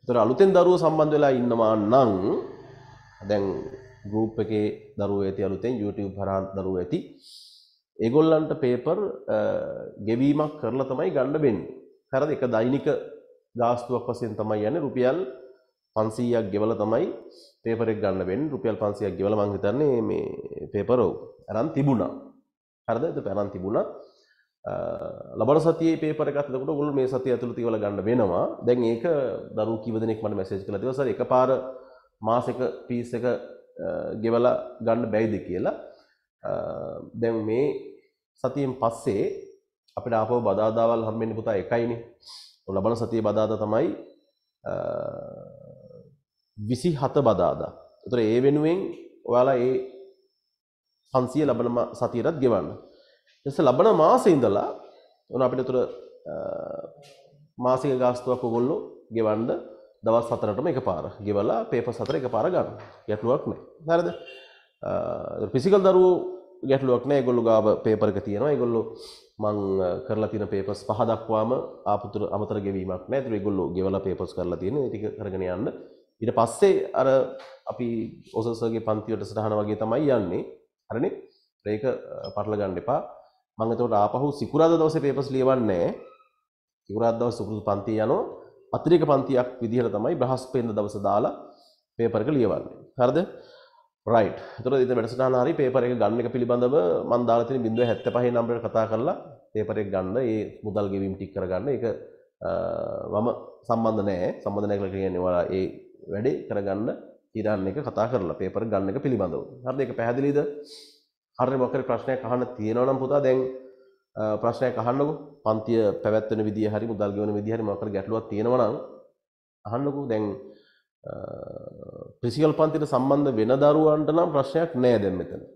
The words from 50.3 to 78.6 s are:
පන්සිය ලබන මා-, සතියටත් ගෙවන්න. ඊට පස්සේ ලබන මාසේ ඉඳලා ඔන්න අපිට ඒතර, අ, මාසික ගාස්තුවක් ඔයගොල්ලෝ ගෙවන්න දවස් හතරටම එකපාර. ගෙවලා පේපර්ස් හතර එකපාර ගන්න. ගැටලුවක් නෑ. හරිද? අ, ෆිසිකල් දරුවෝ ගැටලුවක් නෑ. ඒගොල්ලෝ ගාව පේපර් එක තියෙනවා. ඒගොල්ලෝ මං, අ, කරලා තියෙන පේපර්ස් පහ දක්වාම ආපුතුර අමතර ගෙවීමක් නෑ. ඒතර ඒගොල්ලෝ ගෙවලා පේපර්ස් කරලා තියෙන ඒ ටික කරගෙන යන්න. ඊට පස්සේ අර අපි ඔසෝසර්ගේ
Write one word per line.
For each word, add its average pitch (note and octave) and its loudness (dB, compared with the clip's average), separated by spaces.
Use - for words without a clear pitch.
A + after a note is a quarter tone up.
පන්සිය C3 2
ලබන A#2 2
මා-, A#2+ 0
සතියටත් B2 -2
ගෙවන්න. G#2+ 2
ඊට C#3 -4
පස්සේ E3+ 2
ලබන C#3 6
මාසේ F#3+ 6
ඉඳලා A#2+ 4
ඔන්න B2 0
අපිට B2+ 2
ඒතර, B2+ -2
අ, D#2 -10
මාසික B2+ 0
ගාස්තුවක් B2 0
ඔයගොල්ලෝ B2 0
ගෙවන්න A2 0
දවස් A2+ 2
හතරටම A2 -2
එකපාර. G2 -2
ගෙවලා G#2 0
පේපර්ස් B2 -4
හතර C#3 -2
එකපාර A#2+ -2
ගන්න. D3 0
ගැටලුවක් A2+ 0
නෑ. - -6
හරිද? E3+ 2
අ, G2 -4
ෆිසිකල් F#3 4
දරුවෝ F#3 8
ගැටලුවක් B2+ 2
නෑ. C#3+ 2
ඒගොල්ලෝ A#2+ 2
ගාව A2 6
පේපර් G#2+ 4
එක G2 -2
තියෙනවා. A2 0
ඒගොල්ලෝ A#2 0
මං, G#2 0
අ, F2+ 2
කරලා G#2+ -2
තියෙන G#2 -4
පේපර්ස් G2 -4
පහ G#2+ -2
දක්වාම A2 0
ආපුතුර G#2 -2
අමතර G#2 -4
ගෙවීමක් F#2+ -6
නෑ. B2+ -2
ඒතර B2 -6
ඒගොල්ලෝ F#2+ -2
ගෙවලා F#2+ 0
පේපර්ස් F#2 -4
කරලා F2 -4
තියෙන G2 -4
ඒ B2+ -2
ටික G#2+ -8
කරගෙන F#2+ -6
යන්න. F2+ -4
ඊට A2 0
පස්සේ D#3+ 4
අර C3 2
අපි A#2+ -4
ඔසෝසර්ගේ A2+ -2